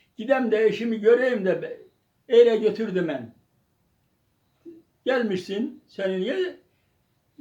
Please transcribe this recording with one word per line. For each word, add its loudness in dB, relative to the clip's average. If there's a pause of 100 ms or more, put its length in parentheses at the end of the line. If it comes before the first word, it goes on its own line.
(160)
Gidem -2
de 2
eşimi -2
göreyim 2
de -2
be-, -14 (480)
eyle 6
götür -2
demem. -4 (1700)
"Gelmişsin, -4
seni -4
niye -4 (800)